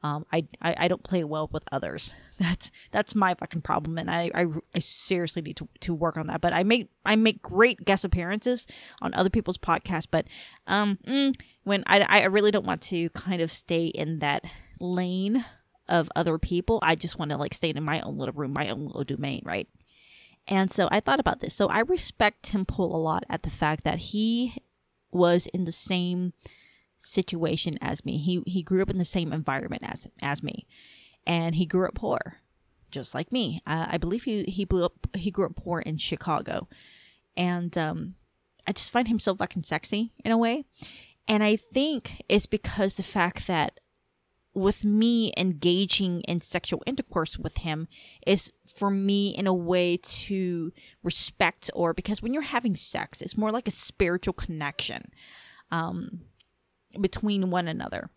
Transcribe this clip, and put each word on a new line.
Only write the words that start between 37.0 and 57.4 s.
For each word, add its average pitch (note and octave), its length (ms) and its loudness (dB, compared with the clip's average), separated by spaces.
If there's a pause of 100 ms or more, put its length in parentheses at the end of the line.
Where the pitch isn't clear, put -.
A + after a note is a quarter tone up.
And, F3 400 0
um, E3 380 -4 (500)
I - 60 -2
just - 200 -4
find A#3+ 160 2
him A3+ 100 2
so F#3+ 160 0
fucking F3+ 280 -4
sexy G#3 500 -4 (100)
in - 80 0
a A3+ 60 6
way. A#3 300 2 (600)
And G#3+ 160 4
I G#3+ 140 6
think C4+ 720 -2
it's G#3 160 4
because - 520 -2
the F#3+ 60 -6
fact F3 440 0
that - 340 0 (720)
with G3 320 2
me A3 520 4
engaging F3+ 840 2
in E3+ 180 -2
sexual - 460 -4
intercourse - 500 -4
with - 200 -8
him D#3+ 320 -4 (360)
is - 280 2 (140)
for - 220 -2
me G3+ 420 2
in F#3+ 180 0
a F#3 60 4
way F3 420 2
to F3+ 760 -4 (300)
respect, - 720 -2
or E3+ 180 2
because G3+ 300 -4
when A#3 100 -2
you're D4+ 100 -2
having A#3+ 340 0
sex, - 440 -6
it's - 160 -6
more G#3+ 140 0
like A#3 160 -2
a G3+ 60 -4
spiritual - 600 -2
connection, - 760 -6 (600)
um, E3+ 480 -4 (800)
between G3 500 0